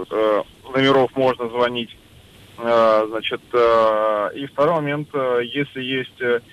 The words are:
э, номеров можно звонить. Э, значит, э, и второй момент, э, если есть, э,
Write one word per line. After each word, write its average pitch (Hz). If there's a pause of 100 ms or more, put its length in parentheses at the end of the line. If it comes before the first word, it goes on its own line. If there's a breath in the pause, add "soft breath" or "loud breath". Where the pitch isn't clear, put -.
(100)
э, 107 (320)
номеров 135
можно 127
звонить. 120 (640)
Э, 113
значит, 113 (100)
э, 110
и 139
второй 151
момент, 147
э, 127
если 131
есть, 131
э, 120 (120)